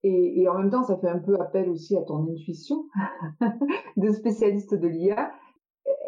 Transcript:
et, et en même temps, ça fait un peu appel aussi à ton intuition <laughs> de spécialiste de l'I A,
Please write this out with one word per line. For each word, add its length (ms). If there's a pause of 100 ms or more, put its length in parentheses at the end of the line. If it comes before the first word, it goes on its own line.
et, 380
et 60
en 80
même 140
temps, 140
ça 140
fait 100
un 100
peu 220
appel 280
aussi 280
à 60
ton 280
intuition 580 (520)
<laughs> 560
de 160
spécialiste 640
de 120
l'I 240
A, 220 (760)